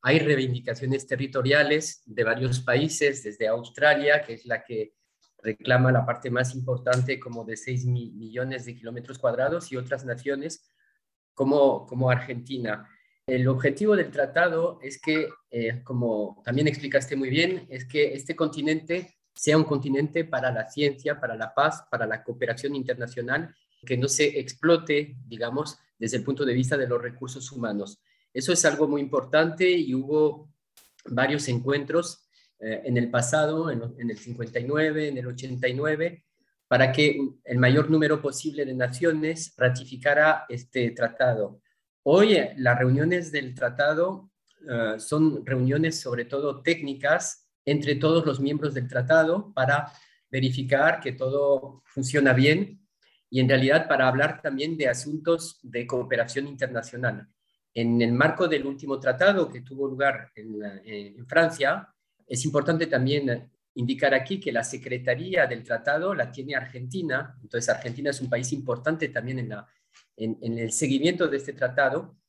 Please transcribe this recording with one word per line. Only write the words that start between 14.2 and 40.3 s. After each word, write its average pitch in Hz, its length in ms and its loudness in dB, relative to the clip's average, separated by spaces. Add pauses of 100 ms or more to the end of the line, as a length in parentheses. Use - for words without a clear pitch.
es 139 180 -14
que, 156 300 -2 (200)
eh, 120 320 -4
como 113 640 -4
también 139 240 2
explicaste 139 480 -2
muy 135 140 -2
bien, 175 400 0
es 127 160 -12
que 147 260 2
este 160 240 -8
continente 160 800 -2 (180)
sea 151 220 4
un 160 80 6
continente 147 600 -2
para 127 260 -2
la 110 160 -4
ciencia, 143 500 -2
para 113 160 -4
la 113 200 -8
paz, 151 360 0
para 113 160 -2
la 110 160 -4
cooperación 123 520 -4
internacional, 127 800 -6 (320)
que 127 100 -2
no 127 120 0
se 147 300 2
explote, 147 800 0 (100)
digamos, 117 520 -6 (200)
desde 113 200 -2
el 104 60 -6
punto 139 200 -2
de 127 80 0
vista 127 240 2
de 131 120 0
los 120 120 0
recursos 127 520 -12
humanos. 104 500 -6 (300)
Eso 131 200 -2
es 170 120 2
algo 151 240 4
muy 143 120 0
importante 156 680 2
y 160 240 0
hubo 147 560 0 (540)
varios 139 420 0
encuentros, 139 800 -2 (320)
eh, 107 260 -8
en 123 120 0
el 120 120 2
pasado, 156 640 0
en, 120 100 -4 (160)
en 120 140 -6
el 107 80 -10
cincuenta 120 400 -8
y 120 60 -6
nueve, 151 420 0
en 139 100 -6
el 123 120 -8
ochenta 127 400 -6
y 127 60 -2
nueve, 156 500 -2 (420)
para 127 240 6
que 143 260 4 (280)
el 123 140 -2
mayor 131 320 6
número 151 300 4
posible 143 440 -4
de 131 100 -6
naciones 156 840 -2
ratificara 131 920 2